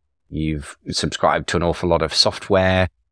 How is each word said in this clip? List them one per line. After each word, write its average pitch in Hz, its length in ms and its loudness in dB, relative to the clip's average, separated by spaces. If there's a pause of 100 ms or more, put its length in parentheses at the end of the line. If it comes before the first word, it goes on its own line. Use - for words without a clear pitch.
(300)
you've 78 480 -6 (140)
subscribed 78 580 -2
to 90 80 -2
an 82 60 0
awful 85 260 0
lot 82 140 2
of 82 100 -4
software. 92 760 2 (220)